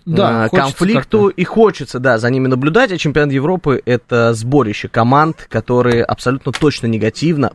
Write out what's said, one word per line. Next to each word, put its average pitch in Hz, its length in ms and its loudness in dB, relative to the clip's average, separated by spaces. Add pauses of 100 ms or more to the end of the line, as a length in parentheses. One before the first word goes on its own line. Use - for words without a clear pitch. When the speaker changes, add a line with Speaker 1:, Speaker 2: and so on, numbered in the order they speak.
Speaker 1:
да, 165 400 0
Speaker 2:
э, 113 60 0
Speaker 1:
хочется 139 280 0
Speaker 2:
конфликту. 190 220 0
Speaker 1:
как-то. 202 300 2
Speaker 2:
И 175 140 -4
хочется, 185 540 0
да, 123 200 2
за 120 120 -2
ними 131 180 0
наблюдать. 156 440 0
А 170 60 -4
чемпионат 147 340 0
Европы — 143 540 -2
это 117 480 0
сборище 113 540 0
команд, 143 640 0
которые 123 540 0
абсолютно 127 480 -4
точно 139 340 -2
негативно, 117 680 -2